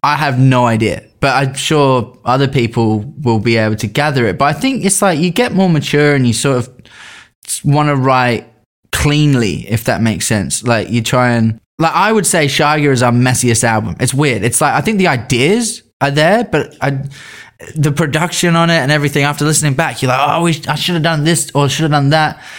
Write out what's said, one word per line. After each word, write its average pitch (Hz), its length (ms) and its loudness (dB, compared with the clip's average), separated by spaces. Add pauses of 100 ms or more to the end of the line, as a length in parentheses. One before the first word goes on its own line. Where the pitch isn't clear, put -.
I 143 140 0
have 143 220 -2
no 127 280 4
idea, 110 380 0 (160)
but 135 140 2
I'm 135 200 0
sure 135 720 0
other 131 240 2
people 113 560 0 (180)
will 113 180 2
be 113 160 0
able 110 200 0
to 113 100 -4
gather 131 400 0
it. - 120 -2
But 139 80 2
I 151 120 0
think 240 260 -2
it's - 160 0
like 185 180 2
you 175 120 0
get - 240 -2
more 185 140 2
mature 147 460 2
and 131 120 2
you 117 60 2
sort 131 260 0
of 117 120 -6 (920)
wanna 147 320 2
write 127 520 0 (460)
cleanly, 143 800 0
if 110 140 -4
that 107 180 -2
makes 110 240 -2
sense. - 380 -2
Like, 113 260 -2
you 117 120 -2
try 123 300 0
and, 113 280 0 (180)
like, 160 160 0
I 190 160 2
would 214 160 0
say 156 220 0
Shy 151 320 0
Gear 143 120 2
is 123 100 2
our 120 100 2
messiest 120 520 2
album. 110 360 -2
It's 127 140 -2
weird. 131 280 0
It's 120 200 -2
like, 143 100 2
I 135 80 0
think 214 160 -2
the 185 120 2
ideas 147 720 0 (180)
are 139 100 0
there, 170 340 2
but 156 360 -4
I, 139 200 -2 (760)
the 151 160 0
production 165 640 0
on 165 120 2
it 165 100 2
and 139 120 0
everything, 147 340 0
after 147 200 -2
listening 147 300 0
back, 135 280 -4
you're 131 80 0
like, 131 100 0
"Oh, 156 220 0
we, 165 260 0
I 147 60 0
should 175 200 -4
have 160 80 -2
done 156 220 0
this 160 300 0
or 143 140 2
should 139 160 -2
have 147 80 0
done 143 180 2
that." 156 320 0 (160)